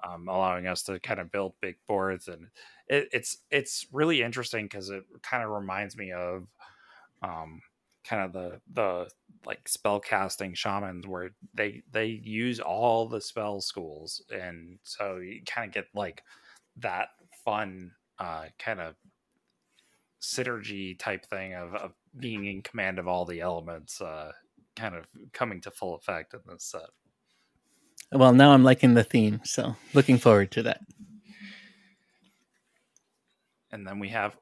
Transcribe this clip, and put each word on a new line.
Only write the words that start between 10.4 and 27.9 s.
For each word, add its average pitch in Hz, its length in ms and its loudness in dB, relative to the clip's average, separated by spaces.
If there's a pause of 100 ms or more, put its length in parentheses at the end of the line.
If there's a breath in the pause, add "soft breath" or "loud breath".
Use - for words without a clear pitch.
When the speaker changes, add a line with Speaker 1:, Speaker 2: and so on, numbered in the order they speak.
Speaker 1:
shamans 95 540 -6
where 92 240 -10 (220)
they, 104 380 -4
they 110 160 -2
use 110 520 -4
all 113 480 2
the 113 140 -6
spell 104 400 -6
schools. 80 680 -10
And 90 540 -12
so 98 340 -8
you 92 280 -14
kinda 113 240 -6
get, 92 260 -8
like, 98 280 -8 (540 soft breath)
that 101 320 -4 (360)
fun, 95 460 -4 (280)
uh, 80 280 -8 (120)
kind 104 220 -6
of 80 140 -10 (1300)
synergy 101 800 -8
type 95 260 -8
thing 95 300 -10
of, 87 200 -12
of 90 180 -10 (260)
being 113 260 -8
in 98 160 -8
command 95 380 -6
of 87 80 -6
all 90 180 0
the 85 160 -8
elements, 85 600 -8
uh, 78 300 -12 (440)
kind 110 200 -8
of 80 100 -14 (280)
coming 104 280 -6
to 98 100 -16
full 90 240 -8
effect 82 380 -8
in - 140 -18
this 87 180 -16
set. - 240 -14 (1200)